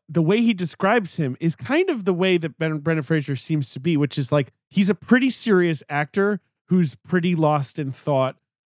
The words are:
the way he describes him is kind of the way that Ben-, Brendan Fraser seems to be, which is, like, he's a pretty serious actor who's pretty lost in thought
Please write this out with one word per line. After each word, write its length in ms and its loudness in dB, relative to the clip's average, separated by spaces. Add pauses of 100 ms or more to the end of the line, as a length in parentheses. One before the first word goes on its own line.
(100)
the 140 0
way 180 2
he 120 2
describes 640 -2
him 220 -4
is 160 -2
kind 340 0
of 160 -4
the 80 2
way 240 2
that 200 -6
Ben-, 220 -2
Brendan 240 -2
Fraser 320 -2
seems 360 -2
to 80 -14
be, 180 0
which 200 0
is, 140 -2
like, 200 0 (180)
he's 200 2
a 60 0
pretty 340 2
serious 600 0
actor 520 -2 (280)
who's 260 2
pretty 400 -2
lost 420 0
in 140 -6
thought 460 -2 (300)